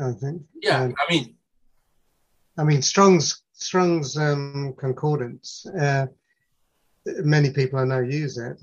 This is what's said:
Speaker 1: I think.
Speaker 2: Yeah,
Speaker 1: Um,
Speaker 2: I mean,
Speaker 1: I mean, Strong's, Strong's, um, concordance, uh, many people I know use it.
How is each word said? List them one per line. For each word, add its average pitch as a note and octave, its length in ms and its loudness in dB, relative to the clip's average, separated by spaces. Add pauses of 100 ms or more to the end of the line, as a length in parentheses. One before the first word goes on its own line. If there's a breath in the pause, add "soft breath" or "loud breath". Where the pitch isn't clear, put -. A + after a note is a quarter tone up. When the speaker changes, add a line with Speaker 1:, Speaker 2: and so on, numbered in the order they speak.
Speaker 1:
I B2+ 120 -2
think. D3 280 -8 (180)
Speaker 2:
Yeah, C#3 220 2
Speaker 1:
Um, B2 140 -2 (120)
Speaker 2:
I F3 60 -2
mean, B2 240 -2 (1200)
Speaker 1:
I D#3+ 60 -2
mean, D3 180 4
Strong's, F#3+ 640 4 (100)
Strong's, E3 640 0
um, C#3+ 560 -2
concordance, C3 960 -6
uh, C#3+ 400 0 (1000)
many D3 460 2
people C3+ 280 -2
I C3 60 2
know C3 140 0
use C3 400 -4
it. A#2+ 240 -10